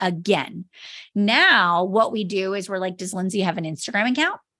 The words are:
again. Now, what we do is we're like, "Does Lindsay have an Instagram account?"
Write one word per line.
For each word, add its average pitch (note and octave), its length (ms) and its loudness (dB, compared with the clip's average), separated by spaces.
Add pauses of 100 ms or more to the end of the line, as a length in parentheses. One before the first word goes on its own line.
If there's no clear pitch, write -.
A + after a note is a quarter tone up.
again. F3 640 -2 (500)
Now, G#3 680 4
what G3 300 2
we G#3+ 100 -2
do F#3+ 300 -2
is G3+ 160 -6
we're G3 80 -4
like, F#3 200 -4
"Does F#3+ 160 -10
Lindsay F#3+ 280 -2
have F3+ 160 0
an E3+ 80 -6
Instagram G3+ 440 -4
account?" D#4+ 300 0 (200)